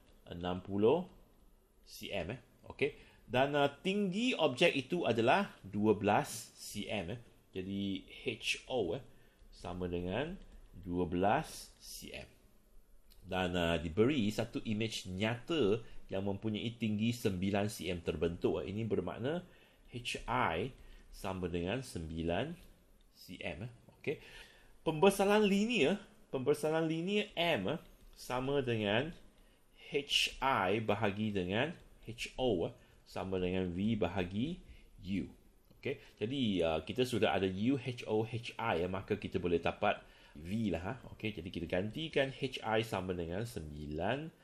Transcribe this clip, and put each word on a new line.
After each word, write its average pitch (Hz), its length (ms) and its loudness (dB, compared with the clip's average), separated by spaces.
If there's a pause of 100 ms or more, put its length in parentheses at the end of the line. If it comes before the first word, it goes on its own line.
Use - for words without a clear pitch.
(320)
enam 90 320 -4
puluh 110 400 4 (800)
C - 240 -14
M, 92 240 -4
eh. 131 80 -10 (320)
Okey. - 320 -2 (240)
Dan, 131 240 2
uh, 143 160 4 (160)
tinggi 202 480 2
objek 131 400 4
itu 139 320 0
adalah 123 560 4
dua 104 320 4
belas 101 640 2
C - 320 -8
M, 95 240 -2
eh. 120 80 -8 (320)
Jadi, 98 560 -4 (160)
H - 480 -4
O, 104 240 0
eh, - 80 -8 (480)
sama 90 320 -6
dengan 90 480 -2 (400)
dua 87 320 -2
belas 95 720 0
C - 320 -14
M. - 160 -12 (960)
Dan, 92 320 -2
uh, 85 240 4
diberi 104 560 2
satu 113 320 -4
imej 107 480 -2
nyata 113 640 2 (320)
yang 98 160 -2
mempunyai 104 560 -2
tinggi 110 320 2
sembilan 101 560 0
C 92 240 -4
M 87 80 -4
terbentuk, 85 640 0
eh. 95 80 -6
Ini 110 160 -2
bermakna 101 560 -2 (480)
H 117 320 -8
I 110 480 0 (400)
sama 92 400 -4
dengan 92 320 0
sembilan 85 720 -4 (560)
C - 320 -16
M, 92 240 -6
eh. 117 40 -14 (280)
Okey. - 160 -4 (640)
Pembesaran 196 640 6
linear, 202 560 4 (320)
pembesaran 151 560 2
linear 175 480 0
M, 147 400 2
eh, - 40 -8 (360)
sama 131 480 0
dengan 117 480 2 (800)
H - 480 0
I 113 400 4
bahagi 107 480 0
dengan 101 480 0 (320)
H - 320 -8
O, 113 320 2
eh, - 20 -18 (340)
sama 95 320 -2
dengan 90 320 0
V 104 240 2
bahagi 98 640 -2 (400)
U. 92 320 -4 (480)
Okey, - 160 -4 (240)
jadi, 131 220 -2 (180)
uh, 80 240 4
kita 123 240 0
sudah 101 240 2
ada 95 160 2
U, 113 320 2
H 120 240 -8
O, 110 160 2
H 117 400 -4
I, 98 240 2
ya, 92 40 -2
maka 95 280 -2
kita 95 240 -4
boleh 87 160 2
dapat 87 400 2 (400)
V 98 320 -2
lah, 87 240 -2
ha. - 20 -6 (220)
Okey, 107 160 -4
jadi 85 160 -8
kita 87 160 -4
gantikan 120 640 -2
H 131 320 -6
I 110 240 0
sama 92 320 -2
dengan 87 320 -4
sembilan, 80 800 -4 (160)